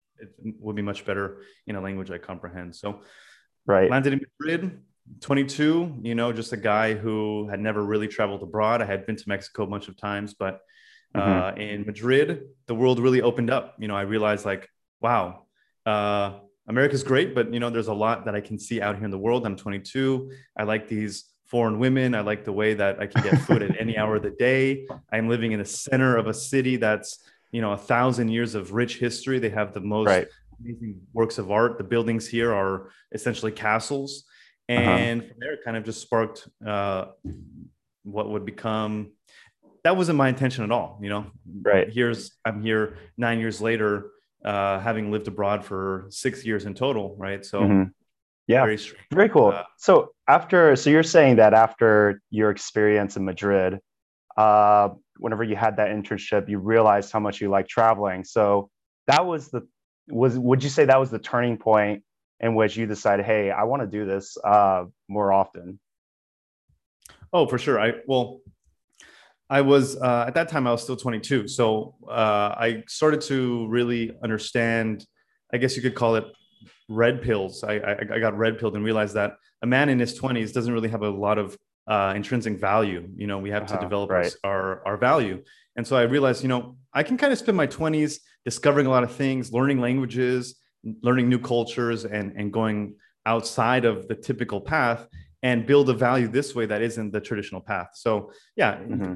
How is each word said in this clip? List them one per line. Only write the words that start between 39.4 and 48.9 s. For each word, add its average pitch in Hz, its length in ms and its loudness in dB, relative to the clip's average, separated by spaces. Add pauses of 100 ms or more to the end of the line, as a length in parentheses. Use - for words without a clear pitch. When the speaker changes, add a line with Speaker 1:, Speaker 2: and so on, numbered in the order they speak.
Speaker 1:
that 170 120 4
wasn't 170 220 0
my 135 120 4
intention 127 340 -2
at 104 80 -2
all, 104 280 -4
you 101 100 -10
know? 104 180 -6 (340)
Speaker 2:
Right. 101 260 4
Speaker 1:
Here's, 117 440 -2 (120)
I'm 107 200 -4
here 110 340 -2 (200)
nine 117 220 -2
years 110 220 -6
later, 107 480 0 (340)
uh, 98 360 0
having 107 320 -4
lived 107 160 -4
abroad 101 360 -2
for 95 460 -6
six - 340 -6
years 107 220 -4
in 101 80 -10
total, 107 460 -4
right? 98 260 -10
So 101 160 -4
Speaker 2:
Mm-hmm. 101 220 4 (640)
Yeah. 127 160 6
Speaker 1:
very 107 160 0
strange. - 320 -18